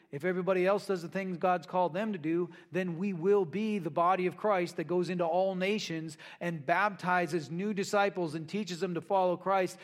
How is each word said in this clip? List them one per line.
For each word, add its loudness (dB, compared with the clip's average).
If -8
everybody 2
else 2
does -2
the -8
things -4
God's 2
called 0
them -2
to -6
do, 0
then -2
we -2
will 4
be -2
the -4
body 2
of -2
Christ 0
that -4
goes 0
into 0
all 2
nations -2
and -4
baptizes 2
new -2
disciples 0
and -8
teaches -4
them -2
to -2
follow 2
Christ. 0